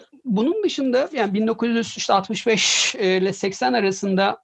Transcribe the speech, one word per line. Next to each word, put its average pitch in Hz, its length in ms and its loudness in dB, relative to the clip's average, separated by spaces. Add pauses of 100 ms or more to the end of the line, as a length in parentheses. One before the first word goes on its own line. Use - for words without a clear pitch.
(240)
bunun 269 400 0
dışında 269 480 0
yani 208 220 -2
bin 220 120 0
dokuz 226 220 0
yüz 233 420 -2
altmış 196 360 0
beş, - 520 2
e, 185 180 2
ile 190 160 2
seksen 202 400 -2
arasında 196 720 0